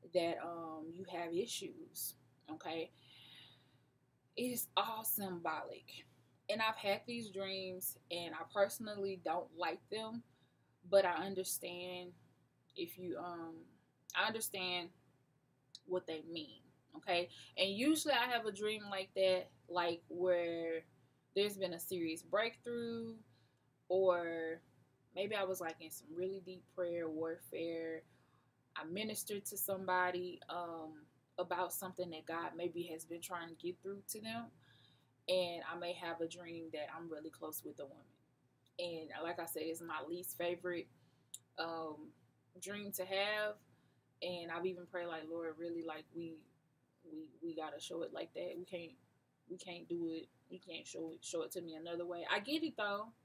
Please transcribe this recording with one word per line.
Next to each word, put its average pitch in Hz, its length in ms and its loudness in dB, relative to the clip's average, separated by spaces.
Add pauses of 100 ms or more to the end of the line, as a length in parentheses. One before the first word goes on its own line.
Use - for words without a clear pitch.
(140)
that, 170 300 4
um, 160 500 -6
you 185 180 -10
have 170 220 -4
issues, - 800 -4 (360)
okay? 160 400 -6 (1500)
It 247 120 2
is 226 120 0 (100)
all 220 280 2
symbolic. 170 840 -2 (640)
And 220 140 4
I've 220 120 4
had 208 300 2
these 233 240 -4
dreams, 190 640 -4 (140)
and 170 240 -4
I 160 60 -6 (120)
personally 202 720 2
don't 165 320 0
like 165 360 -2
them, 220 320 -4 (640)
but 196 160 10
I 175 80 4 (100)
understand 180 840 -2 (680)
if 170 220 -4
you, 180 220 -4
um, 170 340 -6 (640)
I 185 100 6
understand 185 640 0 (960)
what 180 220 0
they 160 160 -2 (100)
mean, 160 280 -6 (360)
okay? 175 320 4 (260)
And 196 140 6
usually 277 460 6
I 247 160 6
have 226 160 2
a 208 40 0
dream 214 380 0
like 190 260 -2
that, 185 340 8 (200)
like, 175 380 4
where 170 800 4 (500)
there's 202 220 4
been 180 180 0
a 180 40 -6
serious 165 440 -2
breakthrough, 233 880 0 (760)
or 170 680 6 (560)
maybe 202 200 2
I 202 80 4
was, 185 180 2
like, 165 200 -2
in 160 100 -10
some - 240 -12
really 190 280 -2
deep 185 200 -10 (120)
prayer 170 320 2
warfare. 165 920 -2 (760)
I 151 100 -4
ministered 208 600 -2
to 202 120 -4
somebody, 180 840 4 (100)
um, 165 440 -4 (480)
about 175 320 2
something 185 380 -2
that 156 140 -8
God 165 300 -2
maybe 170 360 0
has 160 120 -6
been 170 180 -8
trying 170 280 -4
to 165 60 -12
get 175 260 -4
through 196 280 -6
to 220 120 -4
them. 226 240 -4 (840)
And 175 340 6 (100)
I 170 60 -4
may 175 160 -2
have 170 280 -2
a 165 60 0
dream 165 460 -8
that 147 220 -4
I'm 165 160 -8
really 156 180 -6
close 156 360 -6
with 147 140 -10
a 147 60 -4
woman. 143 120 -14 (840)
And 165 300 -4 (140)
like 170 160 -2
I 165 60 -2
said, 156 200 -4
it's 165 160 -2
my 160 260 -4
least 175 300 -6
favorite, 175 500 0 (720)
um, 160 500 -4 (520)
dream 202 320 -6
to 185 100 -2
have. 208 520 2 (680)
And 175 300 -4
I've 170 140 -2
even 180 200 -2
prayed, 175 220 -2
like, 160 220 -4
"Lord, 165 280 -4
really, 170 280 -2
like, 160 200 -6 (100)
we, 165 220 -6 (680)
we, 156 220 -10 (160)
we 165 140 -2
gotta 156 240 -2
show 170 240 0
it - 100 -4
like 160 200 -2
that. 180 240 -2
We 180 80 -4
can't, 170 280 -4 (560)
we 180 80 -4
can't 175 320 -8
do 170 200 2
it. 160 180 -4 (220)
We 180 100 -10
can't 165 280 -10
show 165 260 -6
it, - 100 -14
show 165 200 0
it - 80 -4
to 180 100 -4
me 165 140 -8
another 170 300 -2
way." 175 260 -4
I 202 80 6
get 285 240 0
it, 320 140 -2
though. 208 300 0 (180)